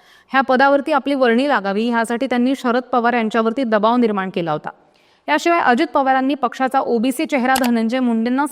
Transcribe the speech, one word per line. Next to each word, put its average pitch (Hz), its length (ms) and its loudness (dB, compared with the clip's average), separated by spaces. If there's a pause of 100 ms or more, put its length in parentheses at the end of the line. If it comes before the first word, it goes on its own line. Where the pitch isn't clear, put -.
(280)
ह्या 262 120 2
पदावरती 277 520 2
आपली 285 220 0
वर्णी 262 340 2
लागावी, 208 400 -2
ह्यासाठी 233 380 -2
त्यांनी 247 300 0
शरद 247 260 -2
पवार 240 300 0
यांच्यावरती 226 520 0
दबाव 220 320 2
निर्माण 208 380 0
केला 165 180 -4
होता. 156 160 -6 (600)
याशिवाय 339 320 0
अजित 247 260 2
पवारांनी 269 480 0
पक्षाचा 262 460 -2
ओबीसी 247 440 -2
चेहरा 262 360 0
धनंजय 240 400 0
मुंडेंना 247 520 -2